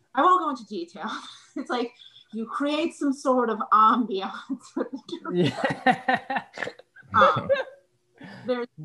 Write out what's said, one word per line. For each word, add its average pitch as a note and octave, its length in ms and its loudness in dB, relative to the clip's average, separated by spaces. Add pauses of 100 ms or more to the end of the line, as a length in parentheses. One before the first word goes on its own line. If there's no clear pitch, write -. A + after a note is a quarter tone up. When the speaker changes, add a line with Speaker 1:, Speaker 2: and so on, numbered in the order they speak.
(160)
Speaker 1:
I C4 60 2
won't C4+ 200 6
go D#4+ 80 -4
into B3 160 -8
detail." E3+ 440 -10 (220)
<laughs> - 240 -18
It's - 160 -8
like, A#3+ 200 -2 (420)
you A3 120 -6
create D4+ 480 -2
some C#4+ 200 0
sort B3+ 360 2
of G#3 80 -2 (160)
ambiance G#3+ 580 4 (180)
<laughs> - 260 -10
with - 160 -6
the C4+ 100 -12 (220)
director. - 640 0
Speaker 2:
Yeah. - 600 0
<laughs> - 680 -10
Speaker 1:
Um, - 340 4 (960)
there's A#3+ 220 -2 (180)